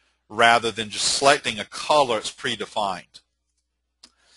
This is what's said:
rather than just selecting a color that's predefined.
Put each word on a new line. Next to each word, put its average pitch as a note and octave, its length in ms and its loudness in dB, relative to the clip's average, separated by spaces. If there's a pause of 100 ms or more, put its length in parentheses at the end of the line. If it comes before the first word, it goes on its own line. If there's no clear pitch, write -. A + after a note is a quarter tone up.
(300)
rather A#2 400 4
than G#2+ 180 -8
just - 300 -4
selecting C#3 400 2
a G2+ 80 -10
color C#3 480 0
that's - 180 -6
predefined. G2+ 880 -8 (1160)